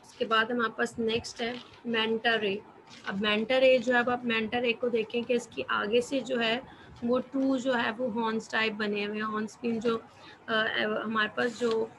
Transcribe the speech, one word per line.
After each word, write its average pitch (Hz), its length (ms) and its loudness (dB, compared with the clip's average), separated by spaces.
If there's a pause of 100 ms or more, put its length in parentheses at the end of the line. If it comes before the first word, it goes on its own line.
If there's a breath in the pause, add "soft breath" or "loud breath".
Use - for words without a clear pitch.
उसके - 220 -6
बाद 220 260 2
हमारे 233 260 0
पास 233 220 -2
next 233 420 -2
है 240 200 -4 (260)
manta 226 500 2
ray। 208 200 0 (520)
अब 196 120 -4
manta 214 300 2
ray 262 280 8
जो 247 140 2
है, 240 60 6
अब 240 100 2
आप 247 140 -2
manta 226 320 0
ray 240 240 0
को 247 100 0
देखें 226 340 0
कि 240 100 -2
इसकी 240 280 -4
आगे 220 400 2
से 269 180 -2
जो 247 180 -2
है 233 240 0 (420 loud breath)
वो 247 160 2
टू 269 380 0
जो 254 160 0
है 233 180 0
वो 247 160 -4
horns 220 440 -2
type 220 220 0
बने 208 300 -2
हुए 208 120 -4
हैं। 214 80 -4
हॉर्न्स 214 420 -4
मीन 233 140 0
जो, 226 240 -2 (460 loud breath)
अ, 226 40 0 (500)
हमारे 214 260 0
पास 240 300 -2
जो 226 400 0